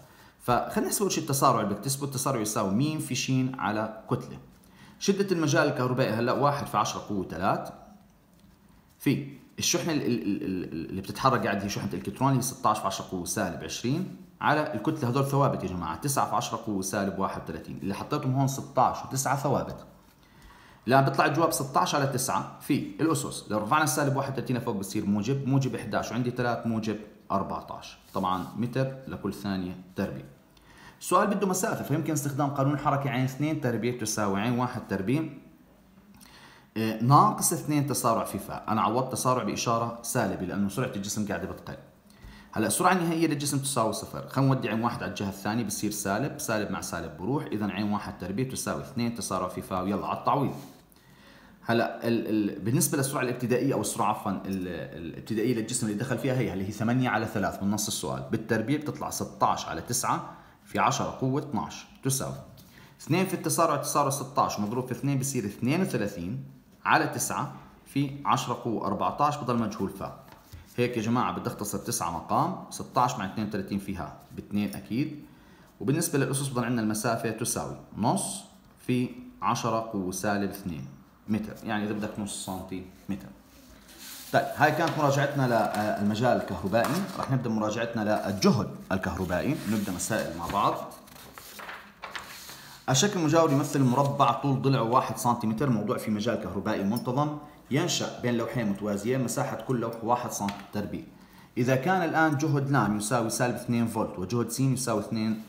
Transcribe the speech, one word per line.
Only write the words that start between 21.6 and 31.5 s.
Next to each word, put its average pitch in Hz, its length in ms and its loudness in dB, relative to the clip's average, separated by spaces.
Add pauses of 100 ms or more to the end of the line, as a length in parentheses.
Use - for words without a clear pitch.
على 139 120 4
تسعة - 540 -2
في - 300 0 (100)
الأسس، 151 480 0
لو 104 80 2
رفعنا 123 260 4
السالب 139 320 2
واحد 135 160 -2
وثلاثين 127 260 -2
لفوق 117 180 -2
بصير 98 300 -4
موجب، 104 420 0
موجب 131 280 4
إحداش، 104 360 -4
وعندي 120 200 0
تلات 120 360 0
موجب 110 300 0 (340)
أربعتاش، - 640 -4 (160)
طبعًا 92 320 0 (120)
متر 131 380 -2 (120)
لكل 98 260 -4
ثانية 92 420 -4 (200)
تربيع. 69 280 -4 (760)
السؤال 196 280 4
بده 202 200 2
مسافة، 180 360 0